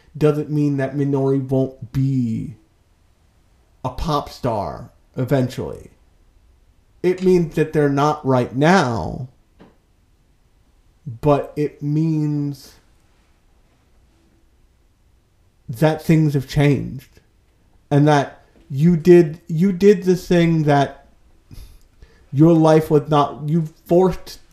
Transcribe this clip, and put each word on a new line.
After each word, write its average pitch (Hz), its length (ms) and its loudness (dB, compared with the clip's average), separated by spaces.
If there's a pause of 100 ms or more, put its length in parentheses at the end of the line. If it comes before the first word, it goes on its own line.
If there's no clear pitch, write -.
(160)
Doesn't 147 320 0
mean 147 280 -2
that 131 180 -4
Minori 139 460 0
won't 131 500 -4
be 120 640 -2 (1300)
a 127 60 -6
pop 147 400 -6
star 101 600 -8 (260)
eventually. 123 720 -4 (1120)
It 180 180 0
means 180 340 2
that 151 180 -2
they're 147 160 2
not 143 360 -2
right 127 300 0
now, 131 720 0 (1900)
but 143 360 0
it 147 240 -6
means 147 920 -4 (3000)
that 156 320 0
things 156 320 2
have 135 160 -4
changed 131 720 -2 (680)
and 147 160 2
that 143 380 0 (260)
you 160 280 2
did, 165 500 6
you 175 240 -2
did 190 320 2
the 180 140 0
thing 165 460 0
that 143 440 -2 (1300)
your 156 180 6
life 156 400 4
was 147 160 2
not, 147 400 0
you 160 180 -2 (200)
forced 175 540 0 (140)